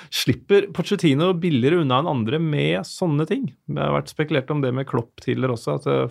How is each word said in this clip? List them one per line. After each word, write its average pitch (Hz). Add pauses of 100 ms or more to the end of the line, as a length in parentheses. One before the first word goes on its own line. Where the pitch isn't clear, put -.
(120)
slipper -
Pochettino 170
billigere 165
unna 131
enn 170
andre 127
med 156
sånne 156
ting? 240 (260)
Det 143
har 143
vært 143
spekulert 151
om 151
det 123
med 135
Klopp -
tidligere 123
også, 147
at, -
eh, 135